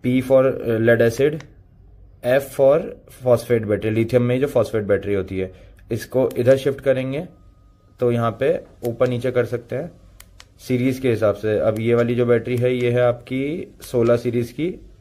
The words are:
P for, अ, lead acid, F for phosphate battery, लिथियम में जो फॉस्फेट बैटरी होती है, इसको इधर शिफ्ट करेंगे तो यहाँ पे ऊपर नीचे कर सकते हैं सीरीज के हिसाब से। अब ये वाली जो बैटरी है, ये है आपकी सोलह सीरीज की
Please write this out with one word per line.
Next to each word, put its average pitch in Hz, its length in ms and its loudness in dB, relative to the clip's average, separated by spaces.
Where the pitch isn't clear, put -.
P 127 160 0
for, 131 220 4
अ, 117 340 -2
lead 113 220 4
acid, 123 320 2
F 135 160 2
for 139 200 6
phosphate 120 360 2
battery, 104 220 -2
लिथियम 113 380 2
में 123 180 0
जो 139 60 0
फॉस्फेट 110 380 0
बैटरी 98 300 0
होती 95 240 -4
है, 92 140 -6
इसको 123 440 -2
इधर 123 200 4
शिफ्ट 135 240 -2
करेंगे 135 480 -2
तो 120 120 2
यहाँ 117 280 -2
पे 156 200 0
ऊपर 120 240 0
नीचे 123 220 -2
कर 123 140 0
सकते 120 320 -8
हैं 165 160 -10
सीरीज 127 400 -2
के 131 120 0
हिसाब 104 240 0
से। 107 240 -2
अब 110 220 0
ये 117 140 0
वाली 120 200 0
जो 120 120 0
बैटरी 120 300 0
है, 123 180 0
ये 123 160 0
है 120 100 0
आपकी 131 840 -4
सोलह 117 340 2
सीरीज 120 360 -4
की 175 380 -8